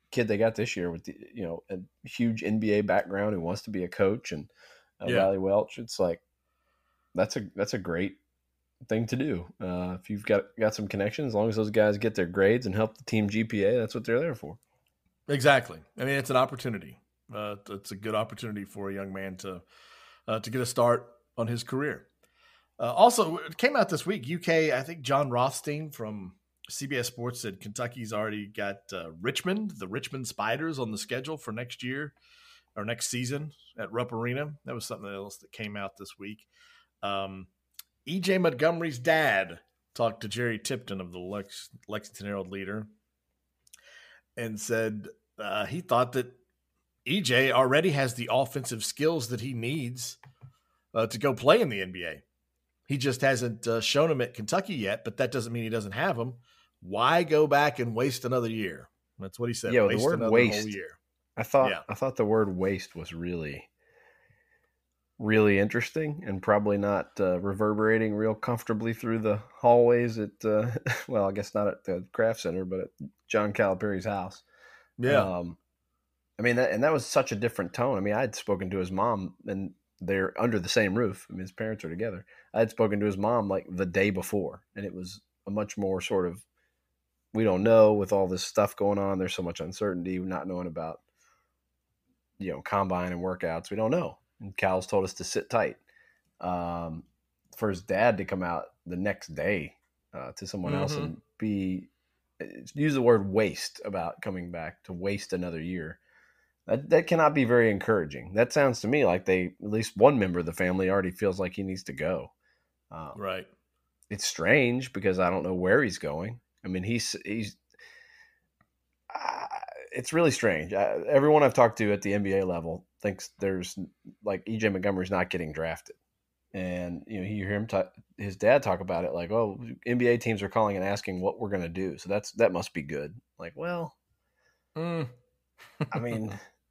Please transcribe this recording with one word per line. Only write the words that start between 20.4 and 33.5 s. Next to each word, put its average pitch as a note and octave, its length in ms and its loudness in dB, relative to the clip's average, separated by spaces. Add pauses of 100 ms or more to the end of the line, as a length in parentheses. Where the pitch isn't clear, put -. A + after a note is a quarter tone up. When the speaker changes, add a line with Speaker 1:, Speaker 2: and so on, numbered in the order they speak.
Speaker 2:
to A2 100 -10
get B2+ 100 -2
a A#2+ 60 0
start A#2+ 420 4 (280)
on A#2 120 -2
his A#2 160 -4
career. C3+ 420 -6 (720)
Uh, A#2+ 140 -2
also, G3 460 6
it D#3 200 -12
came C#4 160 4
out A#3 140 4
this D3+ 180 -4
week, E3 220 -4
U E3 100 -4
K, D#3+ 340 2
I C3 100 0
think D#3 200 -12
John C3+ 260 2
Rothstein C#3 640 -2
from G#2+ 460 -10 (340)
C - 160 -8
B C3+ 100 -4
S A#2+ 120 -2
Sports A#2+ 340 -8
said G2 180 -10
Kentucky's A#2 520 -8
already G#2+ 340 -4
got, G2+ 300 -6 (160)
uh, E2 180 -8 (100)
Richmond, F3+ 580 -2
the F#2 100 -10
Richmond C3 400 -8
Spiders, C#3 500 -2
on A2+ 140 -4
the G2+ 60 -6
schedule C3 380 -8
for C3+ 140 -14
next B2 320 -10
year C#3 320 -8 (640)
or G#2 80 -8
next A#2 260 -6
season C#3 400 -6 (260)